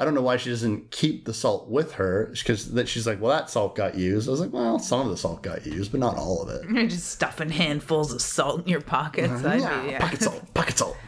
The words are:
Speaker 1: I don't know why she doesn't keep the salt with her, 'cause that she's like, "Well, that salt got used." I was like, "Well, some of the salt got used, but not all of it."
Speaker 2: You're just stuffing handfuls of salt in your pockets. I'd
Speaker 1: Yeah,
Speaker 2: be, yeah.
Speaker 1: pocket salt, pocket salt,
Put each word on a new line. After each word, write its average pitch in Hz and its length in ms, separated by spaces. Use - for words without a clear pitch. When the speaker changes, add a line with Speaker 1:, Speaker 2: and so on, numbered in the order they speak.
Speaker 1:
I 135 40
don't 151 100
know 131 80
why 127 140
she 123 140
doesn't 113 420
keep - 320
the 110 100
salt 101 340
with 151 260
her, 98 380
'cause 110 280
that 120 140
she's 113 160
like, 104 160
"Well, 117 160
that - 140
salt 104 240
got 98 240
used." 104 300
I - 20
was 135 80
like, 185 140
"Well, - 260
some 123 220
of 131 80
the 87 80
salt 85 260
got 82 240
used, 92 240
but 135 80
not 120 180
all 90 240
of - 100
it." 101 200
Speaker 2:
You're 226 160
just 175 240
stuffing 156 400
handfuls 151 640
of 123 80
salt 143 400
in 180 60
your 165 120
pockets. 143 640
I'd 190 160
Speaker 1:
Yeah, 147 220
Speaker 2:
be, 139 80
yeah. 135 80
Speaker 1:
pocket - 240
salt, - 320
pocket - 240
salt, - 180